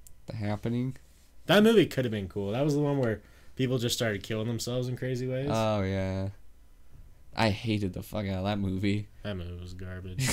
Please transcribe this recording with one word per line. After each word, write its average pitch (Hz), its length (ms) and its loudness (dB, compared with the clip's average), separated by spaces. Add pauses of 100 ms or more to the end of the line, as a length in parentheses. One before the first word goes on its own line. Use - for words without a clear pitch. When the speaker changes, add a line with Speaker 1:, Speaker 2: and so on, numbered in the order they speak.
(260)
Speaker 1:
The - 100 -8
Happening? 117 600 -2 (500)
Speaker 2:
That 196 180 8
movie 214 220 8
could 123 180 0
have 110 80 -2
been 101 160 -2
cool. 101 240 -4
That 127 120 0
was 147 100 2
the 147 60 2
one 143 180 2
where 113 220 0 (360)
people 127 220 2
just 117 180 0
started 104 260 0
killing 110 240 -2
themselves 123 400 -2
in 123 100 -4
crazy 127 300 -2
ways. 131 240 -2
Speaker 1:
Oh, 107 320 2
yeah. 95 460 0 (1080)
I 110 160 4
hated 101 440 0
the 92 100 -8
fuck 107 220 -4
out 95 120 -2
of 92 60 -2
that 104 160 0
movie. 101 480 0 (160)
Speaker 2:
That 104 120 -6
movie 87 240 -8
was 90 140 -12
garbage. 92 580 -4